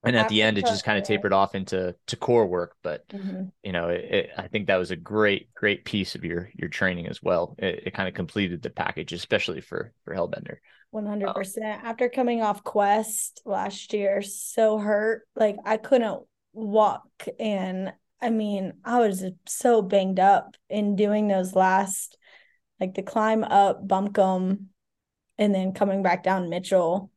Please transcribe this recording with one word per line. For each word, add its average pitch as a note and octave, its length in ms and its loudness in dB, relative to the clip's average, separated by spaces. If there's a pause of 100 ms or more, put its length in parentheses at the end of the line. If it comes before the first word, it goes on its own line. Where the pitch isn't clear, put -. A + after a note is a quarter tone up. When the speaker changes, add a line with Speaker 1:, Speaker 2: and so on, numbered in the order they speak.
Speaker 1:
And A#2+ 140 2
at A2 120 4
the G#2+ 140 4
Speaker 2:
After A2 60 6
Speaker 1:
end, G#2 100 2
it F#2+ 80 0
just G#2+ 180 0
kinda G#2 180 2
Speaker 2:
covid. - 20 -6
Speaker 1:
tapered G2+ 280 0
off G2 220 4
into, F#2 400 -4 (120)
to - 100 -8
core A#2 300 4
work. F2 360 -4
But, - 260 -6
Speaker 2:
Mm-hmm. F#3+ 400 -8 (140)
Speaker 1:
you F#2+ 100 -8
know, E2+ 160 -2
it, F2 160 -2
it, - 340 -2
I F#2+ 100 -10
think G#2 200 -4
that G2 80 4
was F2+ 140 -2
a F2+ 60 -4
great, G2+ 560 0
great - 320 -2
piece G2 300 -4
of F2+ 100 -10
your, E2+ 300 -6
your F#2 160 -8
training F2+ 380 -2
as - 140 -10
well. F2+ 360 0
It, F#2 280 -4
it F#2 80 -6
kinda F#2+ 180 -4
completed F2 500 -4
the - 80 -8
package, - 420 -6
especially F2 480 -4
for, - 320 -10 (120)
for E2 100 -10
Hellbender. - 420 -6 (340)
Speaker 2:
One G#3+ 160 -8
hundred G#3 280 -4
percent. G#3 480 -8
After A#3 260 -2
coming A#3+ 320 0
off G#3 220 -2
Quest - 840 0
last G3 480 -6
year, G3+ 300 0
so G#3+ 560 0
hurt, G#3+ 560 0
like, G#3 300 0
I A3 120 0
couldn't A3+ 460 0 (300)
walk. G#3+ 580 0 (300)
And, F#3+ 520 -4 (300)
I A#3+ 80 0
mean, G#3 440 -2 (100)
I A#3+ 160 2
was F#3+ 240 2 (200)
so A#3 380 2
banged F#3+ 380 2
up G3 340 6 (160)
in G#3 240 0
doing G#3 320 2
those F#3+ 260 0
last, F#3+ 640 2 (640)
like, F#3+ 160 -4
the F#3+ 80 -6
climb A3 400 2
up G3 460 2
Buncombe F#3+ 800 2 (680)
and G#3 160 2
then F#3+ 200 0
coming G3 320 0
back F3+ 180 2
down F#3 260 0
Mitchell F3+ 680 2